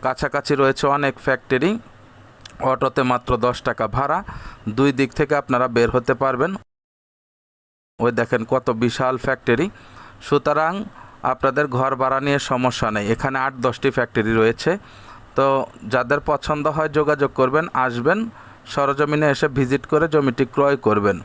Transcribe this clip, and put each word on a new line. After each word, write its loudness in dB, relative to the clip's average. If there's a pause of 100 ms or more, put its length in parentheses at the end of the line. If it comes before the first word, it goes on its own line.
কাছাকাছি -2
রয়েছে 2 (120)
অনেক 0 (120)
ফ্যাক্টরি। 0 (1000)
অটোতে 0 (100)
মাত্র -4 (160)
দশ 0 (100)
টাকা -2 (100)
ভাড়া, 0 (600)
দুই 4
দিক 0
থেকে 2
আপনারা 0 (100)
বের 4
হতে 2
পারবেন। 0 (1500)
ওই 2
দেখেন 0 (100)
কত 0 (160)
বিশাল 0 (100)
ফ্যাক্টরি। 0 (640)
সুতরাং 0 (600)
আপনাদের 0 (100)
ঘর 0
ভাড়া 0
নিয়ে 0 (100)
সমস্যা 0
নেই, -2 (100)
এখানে -4 (100)
আট -6 (120)
দশটি 0
ফ্যাক্টরি 0
রয়েছে। 2 (680)
তো 4 (460)
যাদের 0 (100)
পছন্দ -2 (120)
হয় 0
যোগাযোগ 2 (100)
করবেন, 2 (200)
আসবেন, 0 (560)
সরজমিনে 0
এসে 0 (100)
ভিজিট 0
করে 2
জমিটি 2 (100)
ক্রয় 2
করবেন। 2